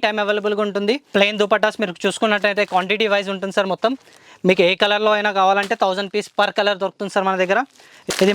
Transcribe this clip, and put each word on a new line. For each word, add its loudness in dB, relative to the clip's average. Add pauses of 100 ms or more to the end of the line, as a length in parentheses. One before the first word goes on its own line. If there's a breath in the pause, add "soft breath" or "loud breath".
టైమ్ 0
అవైలబుల్గా -2
ఉంటుంది. 0 (200)
ప్లెయిన్ 2
దుపట్టాస్ 2
మీరు -4 (120)
చూసుకున్నట్టయితే 0
క్వాంటిటీ 0
వైజ్ 0
ఉంటుంది -8
సార్ 0
మొత్తం. -2 (560 loud breath)
మీకు 4
ఏ 2 (120)
కలర్లో 2
అయినా 0
కావాలంటే 2
థౌజండ్ -2
పీస్ -4 (120)
per 2 (100)
కలర్ 0
దొరుకుతుంది -6
సార్ 0
మన 0
దగ్గర. 2 (600 loud breath)
ఇది 4